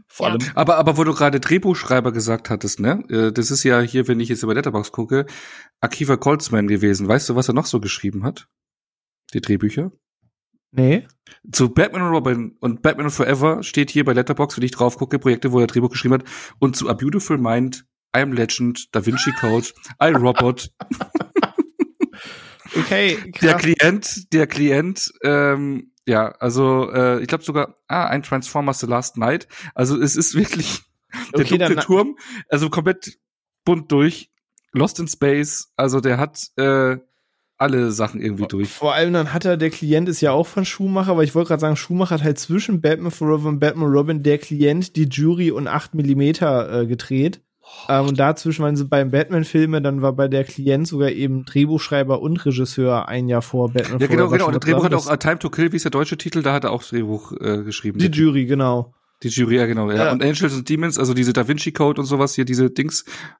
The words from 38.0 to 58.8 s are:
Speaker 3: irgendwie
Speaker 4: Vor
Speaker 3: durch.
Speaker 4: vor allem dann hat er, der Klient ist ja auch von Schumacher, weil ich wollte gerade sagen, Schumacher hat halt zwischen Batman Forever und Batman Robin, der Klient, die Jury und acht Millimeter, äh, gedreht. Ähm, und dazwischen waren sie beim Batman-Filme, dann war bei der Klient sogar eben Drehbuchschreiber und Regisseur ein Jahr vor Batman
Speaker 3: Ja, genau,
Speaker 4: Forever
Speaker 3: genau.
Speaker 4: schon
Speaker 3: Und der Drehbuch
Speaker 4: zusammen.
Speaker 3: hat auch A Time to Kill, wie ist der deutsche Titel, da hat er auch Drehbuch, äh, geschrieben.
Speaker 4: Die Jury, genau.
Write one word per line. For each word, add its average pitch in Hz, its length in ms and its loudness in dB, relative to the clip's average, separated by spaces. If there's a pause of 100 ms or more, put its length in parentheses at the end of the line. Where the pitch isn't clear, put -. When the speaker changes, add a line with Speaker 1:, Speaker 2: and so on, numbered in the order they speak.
Speaker 3:
irgendwie 101 220 -4
Speaker 4:
Vor 98 60 -4
Speaker 3:
durch. 101 200 -2
Speaker 4:
vor 147 240 -2
allem 170 200 2
dann 160 200 0
hat 170 120 -2
er, 175 120 2
der 160 140 0
Klient 160 380 0
ist 160 120 -4
ja 147 100 4
auch 156 140 2
von 190 180 -4
Schumacher, 190 540 -2
weil 156 60 6
ich 139 100 0
wollte 165 140 2
gerade 156 140 0
sagen, 151 140 0
Schumacher 175 400 -2
hat 147 80 -2
halt 151 140 0
zwischen 185 440 -2
Batman 160 300 0
Forever 151 380 0
und 147 100 -2
Batman 151 300 0
Robin, 147 320 2
der 147 160 2
Klient, 147 580 0
die 156 100 2
Jury 160 440 0
und 127 180 -2
acht - 280 -6
Millimeter, 139 880 2
äh, 120 40 0
gedreht. 135 560 -2 (480)
Ähm, 139 200 2
und 139 100 0
dazwischen 156 440 0
waren 147 120 0
sie 143 100 -2
beim 139 260 2
Batman-Filme, 156 720 0
dann 139 200 -2
war 135 120 2
bei 139 140 0
der 135 160 0
Klient 139 440 0
sogar 143 220 0
eben 131 360 -4
Drehbuchschreiber 143 760 0
und 160 240 -4
Regisseur 127 640 0
ein 123 180 -4
Jahr 120 140 0
vor 123 320 -2
Batman 123 260 -2
Speaker 3:
Ja, 135 80 2
genau, 123 200 4
Speaker 4:
Forever - 40 -2
Speaker 3:
genau. 185 140 2
Speaker 4:
schon - 20 2
Speaker 3:
Und 151 60 0
der - 60 0
Drehbuch 165 300 2
Speaker 4:
zusammen. 160 120 2
Speaker 3:
hat 135 60 -8
auch 147 40 0
A 147 60 2
Time 160 220 0
to 165 100 -6
Kill, 165 220 0
wie 170 40 -2
ist 160 80 -2
der 147 80 -2
deutsche 147 260 -2
Titel, 165 260 -4
da 139 100 0
hat 139 100 0
er 117 80 -2
auch 120 120 -4
Drehbuch, 107 500 -4
äh, 104 300 -2
geschrieben. 107 360 -6
Speaker 4:
Die 185 80 4
Jury, 151 380 4
genau. 127 480 0 (300)